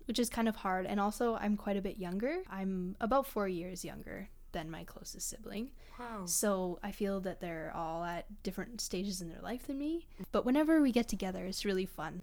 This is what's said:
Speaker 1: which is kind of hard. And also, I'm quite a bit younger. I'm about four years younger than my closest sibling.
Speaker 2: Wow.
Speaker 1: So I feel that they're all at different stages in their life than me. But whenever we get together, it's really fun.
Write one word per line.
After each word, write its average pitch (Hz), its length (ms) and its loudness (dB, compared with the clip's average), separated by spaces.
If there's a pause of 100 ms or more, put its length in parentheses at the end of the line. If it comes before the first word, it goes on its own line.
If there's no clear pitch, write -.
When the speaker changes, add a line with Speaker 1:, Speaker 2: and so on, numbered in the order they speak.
Speaker 1:
which 220 140 0
is 233 100 4
kind 226 200 4
of 214 60 0
hard. 185 320 2
And 202 120 2
also, 220 360 2
I'm 208 200 2
quite 202 220 0
a 196 40 0
bit 190 160 -4
younger. 208 520 0
I'm 190 500 -2
about 262 280 4
four 208 200 0
years 185 380 -4
younger - 420 -10 (260)
than 160 180 -4
my 170 140 -8
closest - 440 -8
sibling. 214 400 -6 (300)
Speaker 2:
Wow. 226 260 -6
Speaker 1:
So 185 560 2
I 202 100 -4
feel 196 300 0
that 180 200 -4
they're 160 340 -6
all 165 280 -2
at 175 220 -4 (160)
different 202 400 -6
stages 185 400 -2
in 170 80 -6
their 160 120 -10
life 247 260 -6
than 277 100 -2
me. 320 300 -2 (240)
But 208 140 4
whenever 302 360 8
we 269 100 8
get 240 180 4
together, 185 360 -2
it's 190 200 -2
really 190 200 4
fun. 170 380 -6